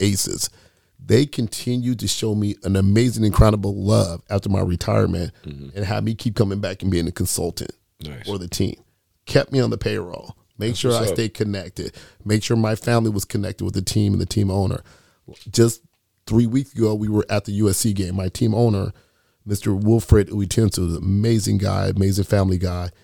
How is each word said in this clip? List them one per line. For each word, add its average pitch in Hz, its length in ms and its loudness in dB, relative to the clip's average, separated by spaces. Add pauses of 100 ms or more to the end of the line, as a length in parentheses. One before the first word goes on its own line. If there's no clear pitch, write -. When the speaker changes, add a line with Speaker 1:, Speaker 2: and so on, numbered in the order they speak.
Speaker 1:
Aces, - 480 -2 (540)
they 120 220 4
continued 123 760 -4
to 101 80 -4
show 110 260 -2
me 104 300 -2
an 95 100 2
amazing, 110 480 4
incredible 104 540 4
love 98 520 0
after 101 200 -4
my 95 120 0
retirement 90 720 0 (140)
Speaker 2:
Mm-hmm. 69 300 -14
Speaker 1:
and 101 80 -4
had 104 200 -2
me 113 100 -2
keep 110 200 -4
coming 101 240 0
back 98 240 -6
and 95 80 0
being 85 160 2
a 85 60 -4
consultant - 580 -4 (320)
Speaker 2:
Nice. 123 240 -14
Speaker 1:
for 101 120 -6
the 90 100 -10
team. - 280 -2 (500)
Kept - 260 0
me 135 80 2
on 117 100 0
the 104 80 -4
payroll. 95 560 -8 (240)
Make 107 120 -2
Speaker 2:
That's 110 100 -4
Speaker 1:
sure 123 120 2
Speaker 2:
what's 110 140 2
Speaker 1:
I 101 40 0
Speaker 2:
up. 87 60 -2
Speaker 1:
stayed 110 180 -2
connected. 98 580 -6 (320)
Make 104 180 2
sure 120 140 2
my 110 180 2
family 113 360 0
was 101 140 -4
connected 98 400 -6
with 95 100 -4
the 98 80 0
team 101 320 2
and 92 80 0
the 95 40 -2
team 98 240 0
owner. 92 320 0 (680)
Just 117 320 2 (440)
three 120 200 4
weeks 131 280 -2
ago, 107 200 2
we 107 140 -2
were 104 220 2
at 104 140 -2
the 107 80 -6
U 104 160 2
S 95 100 2
C 110 140 0
game. 92 240 -2
My 92 120 -2
team 110 260 0
owner, 101 380 2 (520)
Mister 104 300 -2
Wilfred 104 540 4
Uitensu, 95 600 0
is 82 80 -2
an 82 60 -8
amazing 104 560 2
guy, 95 300 0
amazing 95 360 2
family 95 340 2
guy. 90 320 -4 (140)